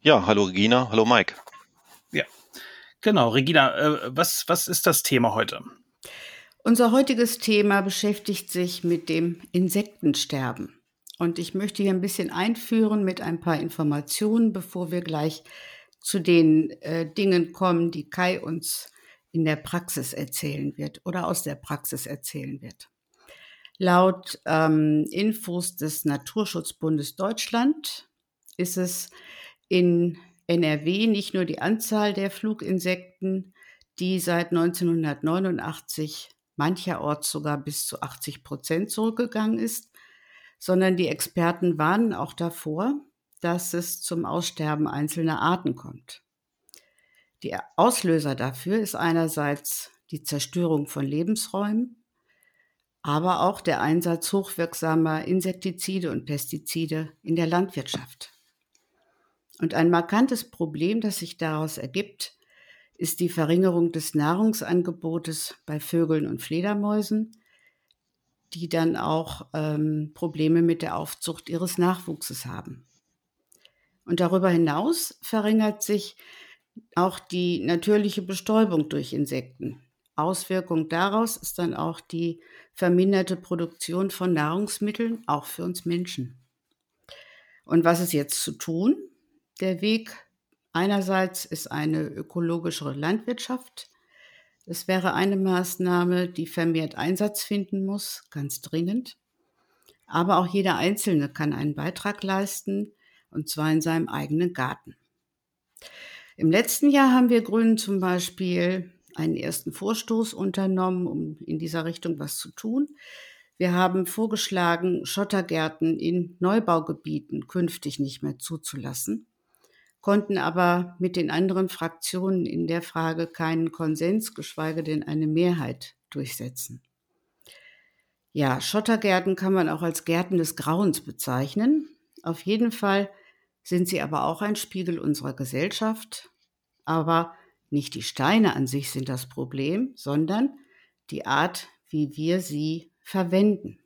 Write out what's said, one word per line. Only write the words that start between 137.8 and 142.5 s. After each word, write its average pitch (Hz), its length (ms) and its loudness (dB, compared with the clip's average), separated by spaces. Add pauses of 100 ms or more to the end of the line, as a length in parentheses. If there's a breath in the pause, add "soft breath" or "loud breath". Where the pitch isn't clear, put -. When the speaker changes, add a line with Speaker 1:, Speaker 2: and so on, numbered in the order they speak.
Speaker 3:
die 113 80 -10
Steine 185 520 4
an 135 140 0
sich 135 220 -4
sind 135 180 -6
das 127 200 -6
Problem, 143 680 -4
sondern 165 640 0 (520 soft breath)
die 143 160 -8
Art, 147 400 0 (240)
wie 151 260 -2
wir 165 240 0
sie 156 600 -6